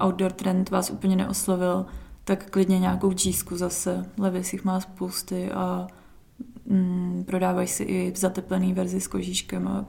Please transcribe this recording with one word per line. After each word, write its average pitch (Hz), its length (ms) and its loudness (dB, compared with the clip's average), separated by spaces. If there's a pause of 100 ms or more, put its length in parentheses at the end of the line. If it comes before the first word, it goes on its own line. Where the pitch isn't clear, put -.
outdoor 185 260 2
trend 185 380 0
vás 185 200 2
úplně 190 260 2
neoslovil, 185 720 2 (380)
tak 190 260 0
klidně 190 300 4
nějakou 185 340 2
džísku 180 440 0
zase. 180 600 -2
Levi's 185 360 0
jich 190 120 -6
má 185 140 2
spousty 185 720 -6
a, 180 360 -2 (800)
mm, 180 640 2
prodávají 185 400 2
si - 160 -4
i 185 320 0
zateplený 185 580 0
verzi 185 280 0
s - 60 -6
kožíškem 185 600 -4
a 196 220 -2